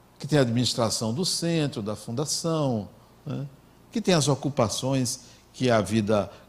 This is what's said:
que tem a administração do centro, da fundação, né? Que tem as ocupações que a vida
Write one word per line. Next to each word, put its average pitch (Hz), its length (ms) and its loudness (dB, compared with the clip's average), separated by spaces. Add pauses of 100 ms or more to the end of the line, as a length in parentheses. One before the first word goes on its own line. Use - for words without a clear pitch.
(180)
que - 80 -10
tem 147 120 4
a 135 40 8
administração 117 720 0
do 180 100 -2
centro, 165 560 -2
da 104 160 -4
fundação, 139 880 -2 (380)
né? 139 220 -8 (440)
Que 233 80 -6
tem 196 140 2
as 143 160 4
ocupações 131 920 0 (340)
que 127 160 0
a 113 100 6
vida 104 500 0 (180)